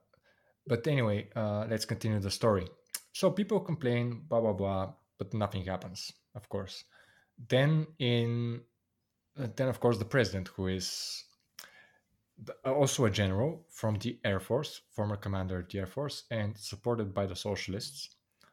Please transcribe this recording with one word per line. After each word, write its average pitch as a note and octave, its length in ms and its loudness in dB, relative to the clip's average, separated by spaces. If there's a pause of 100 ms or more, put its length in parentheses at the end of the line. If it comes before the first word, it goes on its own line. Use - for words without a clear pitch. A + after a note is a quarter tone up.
(680)
but A#2 200 0
anyway, A2 480 2
uh, G#2+ 340 0
let's A2 160 0
continue G#2+ 340 0
the G2 120 -2
story. G2 360 4 (460)
So F#3 180 4
people G3+ 280 0
complain, A#2+ 680 0
blah, A#2 140 4
blah, A2 120 4
blah, G2 400 0 (240)
but G2 160 -6
nothing G2 320 0
happens, F#2 460 -6 (240)
of - 140 -14
course. G2 340 -6 (640)
Then D3+ 400 4 (120)
in, A#2+ 600 2 (800)
uh, B2+ 160 -4
then C3 140 2
of A#2+ 100 -2
course A#2+ 180 4
the G#2 80 -2
president, G2+ 440 0
who F#2 180 -2
is - 560 -4 (1200)
th-, - 200 -12
also C3+ 400 4
a G#2 60 6
general G#2 580 2
from G#2+ 300 0
the A2 240 -4
Air G2 160 2
Force, C3+ 500 -2
former G#2 260 -2
commander F#2+ 440 -2
of F2+ 100 -8
the G2+ 100 -4
Air F#2+ 80 -2
Force, C3+ 420 -6
and A2 280 -2
supported A2 560 -2
by G2+ 120 2
the F#2 100 -4
socialists, - 800 -6 (380)